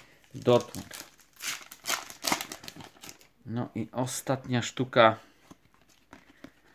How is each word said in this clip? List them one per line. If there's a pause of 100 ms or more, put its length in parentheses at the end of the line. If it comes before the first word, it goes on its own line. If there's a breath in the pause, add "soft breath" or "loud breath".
(360 loud breath)
Dortmund. (2500)
No
i
ostatnia
sztuka. (1500 soft breath)